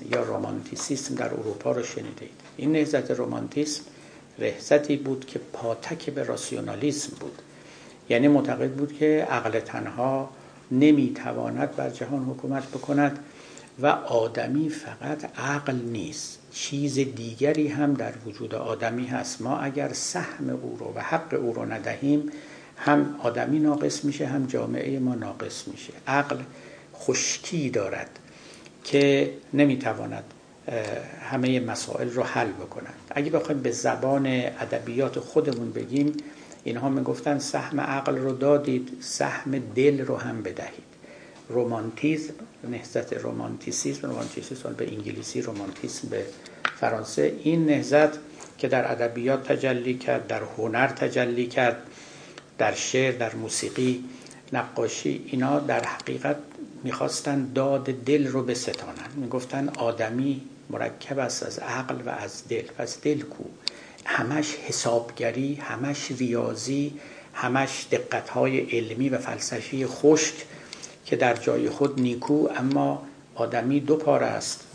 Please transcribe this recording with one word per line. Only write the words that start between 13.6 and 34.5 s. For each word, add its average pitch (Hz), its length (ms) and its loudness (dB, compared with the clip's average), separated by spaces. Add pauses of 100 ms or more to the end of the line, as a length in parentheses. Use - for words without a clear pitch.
و 135 60 4 (200)
آدمی 120 600 2
فقط - 720 -8
عقل 139 360 -2
نیست، 117 640 -6 (140)
چیز 143 420 -2
دیگری 135 720 2
هم 143 260 4
در 113 200 -2 (120)
وجود 110 300 -6
آدمی 113 500 -2
هست. 120 360 -4
ما 131 160 0
اگر 139 360 -2
سهم - 560 -4
او 123 300 -4
رو - 160 -6
و 113 40 -4
حق - 340 -2
او 117 200 0
رو 113 180 -2
ندهیم، 117 600 2 (460)
هم 147 460 4
آدمی 123 360 2
ناقص 147 440 2
می‌شه، 143 240 0
هم 139 180 0
جامعه 123 540 -2
ما 127 160 2
ناقص 104 520 -8
می‌شه. - 260 -12 (140)
عقل 143 300 0 (580)
خشکی - 720 0
دارد 95 500 -4 (640)
که 143 480 6 (220)
نمی‌تواند، 113 720 2 (440)
اه، 113 160 -2 (380)
همه 127 380 2
مسائل 113 500 -2
رو 120 140 0
حل 117 280 0
بکند. - 420 -10 (180)
اگه 147 200 0
بخوایم 151 300 2
به 123 100 2
زبان 131 560 2
ادبیات 120 920 0